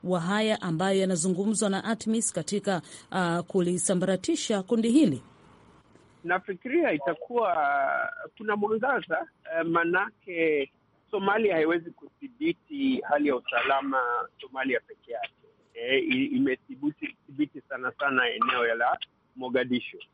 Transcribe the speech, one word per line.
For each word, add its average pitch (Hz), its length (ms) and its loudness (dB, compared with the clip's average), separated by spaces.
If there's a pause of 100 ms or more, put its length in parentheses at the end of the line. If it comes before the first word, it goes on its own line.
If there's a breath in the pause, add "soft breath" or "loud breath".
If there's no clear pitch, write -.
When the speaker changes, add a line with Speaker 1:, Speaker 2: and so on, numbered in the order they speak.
Speaker 1:
wa 180 160 0
haya 208 420 0
ambayo 185 380 2
yanazungumzwa 190 680 0
na 190 140 -2
atmis 220 500 -2
katika, 196 480 -2 (300 loud breath)
uh, 175 280 0
kulisambaratisha 185 1200 0
kundi 226 280 2
hili? 226 300 6 (1000)
Speaker 2:
Nafikiria 202 680 0
itakuwa 190 680 0 (800)
kuna 214 180 -2
mwangaza, 214 720 0 (320)
eh, 165 60 0
manake 170 1040 0 (400)
Somalia 202 440 2
haiwezi 165 360 0
kudhibiti 240 1120 -4
hali 147 260 2
ya 135 80 2
usalama 131 680 0 (400)
Somalia 131 380 -4
peke - 320 -16
yake. 104 220 -8 (400)
Eh, 123 360 0
i-, 131 160 0
imethibiti, 135 1000 -4
thibiti 143 360 -6
sana 127 380 -8
sana 131 300 2
eneo 120 460 0
la 120 220 0 (380)
Mogadishu. 127 640 -2 (160)